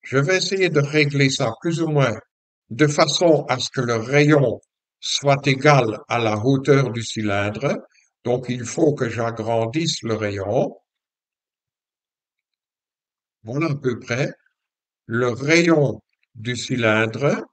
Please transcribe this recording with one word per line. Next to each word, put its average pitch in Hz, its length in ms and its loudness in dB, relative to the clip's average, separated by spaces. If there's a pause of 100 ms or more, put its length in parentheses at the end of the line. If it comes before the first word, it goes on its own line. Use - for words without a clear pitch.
Je - 160 -4
vais 175 200 2
essayer 185 320 0
de 147 100 2
régler 143 500 2
ça 127 220 -2 (100)
plus 170 200 -4
ou 160 60 0
moins 135 300 0 (520)
de 131 180 2
façon 156 640 2
à 127 100 0
ce - 100 -6
que 135 120 -4
le 120 140 -2
rayon 139 640 2 (400)
soit - 460 -2
égal 131 640 4
à 120 100 -2
la 110 200 0
hauteur 135 520 2
du 117 140 -6
cylindre. 107 760 -2 (460)
Donc, 123 260 -2
il 123 160 -6
faut 151 280 0
que 120 160 -4
j'agrandisse 113 920 -4
le 113 120 -2
rayon. 104 600 -4 (2750)
Voilà 139 240 -4
à 143 80 -2
peu 120 240 -4
près. 127 320 -4 (760)
Le 123 240 0
rayon 151 720 2 (320)
du 113 220 -8
cylindre 113 960 0